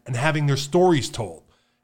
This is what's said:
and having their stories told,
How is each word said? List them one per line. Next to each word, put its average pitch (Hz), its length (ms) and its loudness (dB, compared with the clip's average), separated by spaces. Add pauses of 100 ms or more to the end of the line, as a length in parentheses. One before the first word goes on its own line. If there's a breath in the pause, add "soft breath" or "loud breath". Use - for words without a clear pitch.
and 131 100 -6
having 147 300 0
their 139 120 2
stories 175 520 2
told, 95 340 -12 (400)